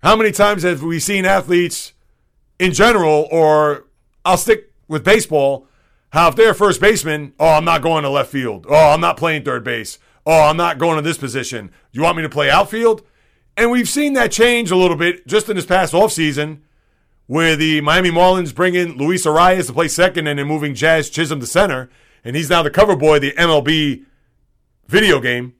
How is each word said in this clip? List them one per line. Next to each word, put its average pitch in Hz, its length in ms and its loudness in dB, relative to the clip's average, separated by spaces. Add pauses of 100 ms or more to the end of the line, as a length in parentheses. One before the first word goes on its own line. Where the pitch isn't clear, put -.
How 208 140 4
many 220 160 0
times 202 300 0
have 170 200 -2
we 165 160 -6
seen 190 260 -2
athletes 180 680 -2 (680)
in - 140 0
general, 165 580 2
or 151 540 2 (400)
I'll 185 100 2
stick - 380 -2 (160)
with 156 160 -6
baseball, 151 640 0 (400)
how 170 180 2
if 156 80 0
they're 220 160 4
a - 40 0
first 196 260 0
baseman, 156 580 0
"Oh, 160 140 4
I'm 156 100 2
not 165 180 0
going 156 220 -2
to 139 60 -2
left 139 200 -2
field. 110 400 -8
Oh, 151 200 6
I'm 156 100 2
not 170 160 0
playing 160 280 -4
third 123 200 -6
base. 113 340 -8 (280)
Oh, 160 160 4
I'm 151 160 4
not 170 200 -2
going 165 200 0
to 151 40 -4
this 160 160 -4
position. 120 540 -10 (200)
You 127 100 -8
want 165 160 0
me 165 60 -6
to 156 60 -6
play 143 200 -2
outfield?" 220 520 0 (540)
And 233 160 2
we've 247 180 0
seen 294 240 -2
that 240 180 0
change 233 400 0
a 185 40 0
little 180 220 2
bit 170 280 -4
just 214 240 -2
in 214 60 -4
this 175 100 -6
past 180 280 0
offseason, 156 680 -2 (680)
where 160 300 0
the 156 240 -2
Miami 170 320 0
Marlins 180 420 0
bring 180 220 0
in 170 220 -4
Luis 165 280 -2
Arias 175 420 2
to 123 60 -12
play 165 140 -2
second 180 400 -2
and 147 100 -4
they're 143 80 -6
moving 147 300 -6
Jazz 156 340 0
Chisholm 156 300 -6
to 120 80 -10
center. 151 420 -2 (360)
And 120 100 -8
he's 156 140 -6
now 170 120 2
the 147 80 -2
cover 175 260 2
boy 151 200 2
of 147 60 2
the 139 160 -4
M 170 120 2
L 151 120 2
B 147 420 -2 (840)
video 185 320 2
game. 123 400 -4